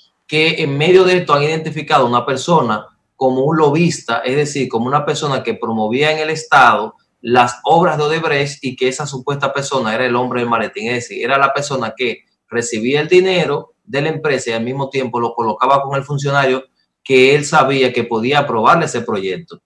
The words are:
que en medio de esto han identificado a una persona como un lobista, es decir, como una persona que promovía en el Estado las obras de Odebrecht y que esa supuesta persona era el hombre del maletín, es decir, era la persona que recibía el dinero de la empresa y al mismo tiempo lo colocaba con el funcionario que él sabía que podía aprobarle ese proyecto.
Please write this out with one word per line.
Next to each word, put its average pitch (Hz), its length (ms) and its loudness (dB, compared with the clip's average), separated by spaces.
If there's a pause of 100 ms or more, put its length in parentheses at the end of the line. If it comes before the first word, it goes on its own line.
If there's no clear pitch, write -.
(260)
que 156 380 0
en 139 140 -2
medio 180 260 6
de 180 140 4
esto 165 160 0
han 143 100 2
identificado 156 600 0
a 123 40 0
una 120 160 0
persona 127 640 0 (280)
como 131 280 0
un 156 140 2
lobista, 151 680 2
es 131 100 -2
decir, 143 320 -2
como 117 200 -4
una 143 180 0
persona 143 380 -4
que 113 100 -4
promovía 113 580 -2
en 156 80 -2
el 156 120 -4
Estado 120 640 2 (260)
las 120 420 2
obras 160 340 2
de 151 60 0
Odebrecht 151 600 -2
y 127 120 -6
que 127 120 0
esa 131 180 -4
supuesta 139 480 -6
persona 131 400 -4
era 120 120 -2
el 120 100 0
hombre 123 260 -2
del 120 80 -4
maletín, 110 380 -2
es 120 200 -4
decir, 98 160 -10
era 135 140 0
la 139 160 2
persona 139 420 -4
que 120 300 -6 (220)
recibía 120 540 -2
el 151 60 -4
dinero 180 680 2 (100)
de 131 180 -4
la 156 80 -2
empresa 139 420 -2
y - 20 -2
al 113 100 -2
mismo 135 260 -4
tiempo 123 300 -4
lo 117 140 -2
colocaba 123 480 0
con 139 140 -6
el 139 80 -2
funcionario 139 600 -2 (400)
que 135 320 6
él 147 100 0
sabía 135 460 2
que 117 120 -2
podía 117 360 0
aprobarle 139 460 2
ese 127 160 -4
proyecto. 95 640 -6